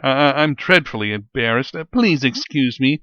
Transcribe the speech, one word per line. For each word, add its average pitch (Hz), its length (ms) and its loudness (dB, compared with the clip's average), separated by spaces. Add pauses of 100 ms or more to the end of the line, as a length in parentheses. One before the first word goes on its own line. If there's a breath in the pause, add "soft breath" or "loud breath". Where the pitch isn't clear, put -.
I, 135 100 -2
I, 143 320 2
I'm 151 120 0
dreadfully 127 580 0
embarrassed. 113 640 -2
Uh, 160 100 -8
please 190 380 2
excuse 135 560 -2
me. 135 240 2